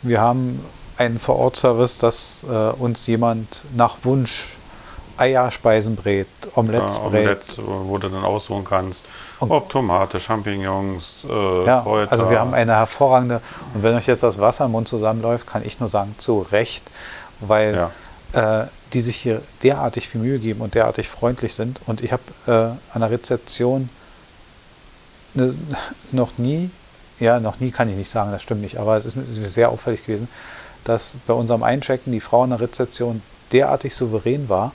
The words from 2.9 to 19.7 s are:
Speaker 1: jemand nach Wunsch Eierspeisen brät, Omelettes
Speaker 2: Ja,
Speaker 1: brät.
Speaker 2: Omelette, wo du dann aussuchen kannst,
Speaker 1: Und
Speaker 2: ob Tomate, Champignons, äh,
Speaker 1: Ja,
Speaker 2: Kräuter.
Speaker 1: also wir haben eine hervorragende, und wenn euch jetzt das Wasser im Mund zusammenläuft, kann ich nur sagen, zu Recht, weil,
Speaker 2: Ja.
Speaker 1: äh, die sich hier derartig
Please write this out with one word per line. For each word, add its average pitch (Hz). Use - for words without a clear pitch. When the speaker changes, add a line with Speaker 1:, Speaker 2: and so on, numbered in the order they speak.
Speaker 1:
jemand 113
nach 120
Wunsch 131
Eierspeisen 117
brät, 98
Omelettes 110
Speaker 2:
Ja, 107
Speaker 1:
brät. 104
Speaker 2:
Omelette, 101
wo 98
du 101
dann 95
aussuchen 101
kannst, 95
Speaker 1:
Und 123
Speaker 2:
ob 147
Tomate, 98
Champignons, 98
äh, 95
Speaker 1:
Ja, 127
Speaker 2:
Kräuter. 107
Speaker 1:
also 110
wir 117
haben 123
eine 117
hervorragende, 123
und 104
wenn 113
euch 113
jetzt 123
das 104
Wasser 120
im 120
Mund 113
zusammenläuft, 113
kann -
ich -
nur 117
sagen, 104
zu 110
Recht, 110
weil, 104
Speaker 2:
Ja. 110
Speaker 1:
äh, -
die 123
sich 120
hier 113
derartig 131